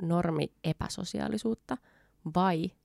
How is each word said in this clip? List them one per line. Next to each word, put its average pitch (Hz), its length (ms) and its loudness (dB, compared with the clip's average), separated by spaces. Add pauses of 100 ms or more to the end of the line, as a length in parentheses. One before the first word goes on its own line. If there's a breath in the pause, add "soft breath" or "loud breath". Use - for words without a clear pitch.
normi-epäsosiaalisuutta, 175 1700 -2 (580 soft breath)
vai 180 360 4 (140)